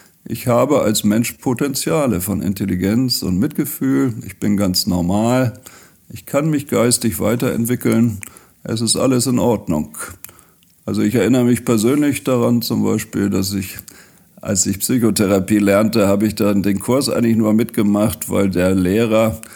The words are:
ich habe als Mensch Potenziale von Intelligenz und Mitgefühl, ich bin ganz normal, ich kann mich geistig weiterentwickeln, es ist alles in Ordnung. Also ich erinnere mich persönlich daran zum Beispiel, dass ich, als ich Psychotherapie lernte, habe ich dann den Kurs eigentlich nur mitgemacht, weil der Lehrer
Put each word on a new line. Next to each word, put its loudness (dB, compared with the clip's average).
ich -10
habe 2
als 0
Mensch 0
Potenziale -2
von -4
Intelligenz -2
und -2
Mitgefühl, -2
ich -16
bin 0
ganz 0
normal, 0
ich -16
kann 0
mich -2
geistig 0
weiterentwickeln, 0
es -6
ist -2
alles 2
in 2
Ordnung. -2
Also -2
ich 2
erinnere 4
mich 2
persönlich 0
daran 2
zum -2
Beispiel, -2
dass -2
ich, -6
als -2
ich -2
Psychotherapie 2
lernte, 4
habe 2
ich -2
dann 0
den 0
Kurs 0
eigentlich 0
nur 2
mitgemacht, 0
weil 0
der 2
Lehrer 2